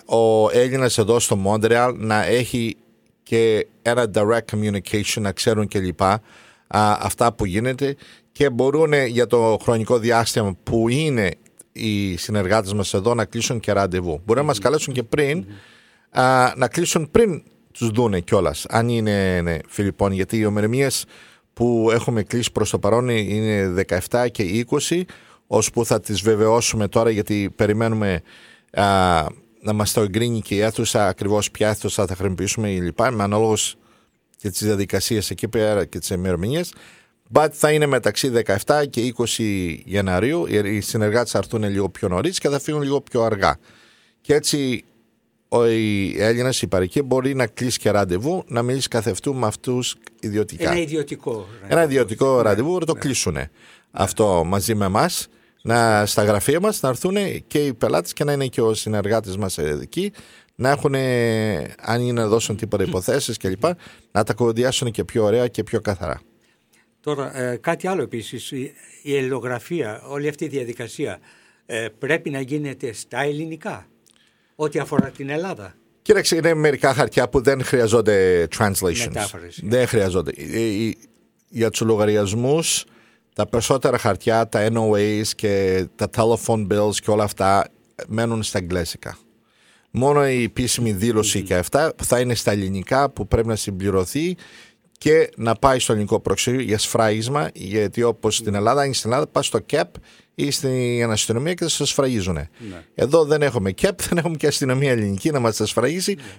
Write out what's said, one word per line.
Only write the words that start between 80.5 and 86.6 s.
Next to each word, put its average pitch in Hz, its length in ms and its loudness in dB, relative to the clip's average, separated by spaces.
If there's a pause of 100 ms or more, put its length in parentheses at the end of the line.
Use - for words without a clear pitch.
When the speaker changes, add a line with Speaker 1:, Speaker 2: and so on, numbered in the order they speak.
Speaker 1:
ε, 107 40 -2 (580)
για 113 220 0
τους - 100 -4
λογαριασμούς, 110 1040 2 (500)
τα 107 120 0
περισσότερα 123 520 2
χαρτιά, 113 500 2
τα 110 240 2
N 117 40 0
O 110 200 2
As 107 300 2 (100)
και 95 480 0 (120)
τα 123 200 -4
telephone 113 560 2